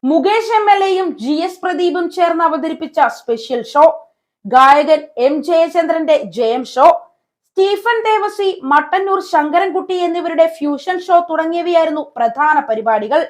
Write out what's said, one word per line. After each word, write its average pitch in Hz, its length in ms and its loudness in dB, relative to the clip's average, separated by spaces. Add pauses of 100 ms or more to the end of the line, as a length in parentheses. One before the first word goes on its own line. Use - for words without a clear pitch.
മുകേഷ് 427 500 0
എം 427 140 0
എൽ 392 120 2
എയും 370 240 0 (120)
ജി 262 140 -2 (120)
എസ് 370 160 -10
പ്രദീപും 349 520 -2
ചേർന്ന് 339 340 0
അവതരിപ്പിച്ച 320 500 -6 (200)
സ്പെഷ്യൽ 233 420 -6 (120)
ഷോ, 294 120 6 (720)
ഗായകൻ 285 460 6 (260)
എം 285 80 2 (120)
ജയചന്ദ്രന്റെ 330 680 2 (200)
ജയം 233 360 -2
ഷോ, 269 160 6 (640)
സ്റ്റീഫൻ 403 480 0 (100)
ദേവസി, 415 400 0 (240)
മട്ടന്നൂർ 381 580 0
ശങ്കരൻകുട്ടി 349 680 0 (120)
എന്നിവരുടെ 330 400 0 (100)
ഫ്യൂഷൻ 294 480 -6
ഷോ 359 120 4 (120)
തുടങ്ങിയവയായിരുന്നു 330 760 -2 (120)
പ്രധാന 262 420 0 (100)
പരിപാടികൾ. 220 600 0